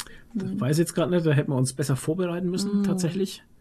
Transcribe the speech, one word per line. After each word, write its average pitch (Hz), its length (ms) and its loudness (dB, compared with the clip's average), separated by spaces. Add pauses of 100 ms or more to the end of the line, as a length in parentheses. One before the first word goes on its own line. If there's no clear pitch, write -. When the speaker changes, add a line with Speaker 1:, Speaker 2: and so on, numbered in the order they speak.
(340)
Speaker 1:
Das 190 180 -4
Speaker 2:
Mhm. 202 100 -4
Speaker 1:
weiß 147 160 2
ich - 20 6
jetzt 170 160 0
grad 165 140 2
nicht, 175 160 2
da 156 60 6
hätten 139 200 2
wir 131 60 0
uns 127 160 0
besser 143 220 0
vorbereiten 175 540 -2
müssen, 202 300 0
Speaker 2:
Mhm. 202 40 2
Speaker 1:
tatsächlich. 185 600 -2 (180)